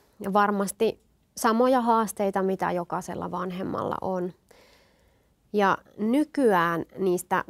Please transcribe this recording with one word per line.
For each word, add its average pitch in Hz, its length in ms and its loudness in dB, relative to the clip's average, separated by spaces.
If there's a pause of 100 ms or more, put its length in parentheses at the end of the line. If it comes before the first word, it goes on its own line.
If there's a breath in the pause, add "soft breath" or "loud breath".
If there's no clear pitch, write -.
(200 loud breath)
Ja 202 120 -6
varmasti 202 680 0 (360)
samoja 247 440 4
haasteita, 214 640 0
mitä 185 300 0
jokaisella 175 580 -6
vanhemmalla 180 720 -6
on. 185 320 -4 (1200 soft breath)
Ja 196 260 2 (200)
nykyään 214 840 2 (140)
niistä 180 520 0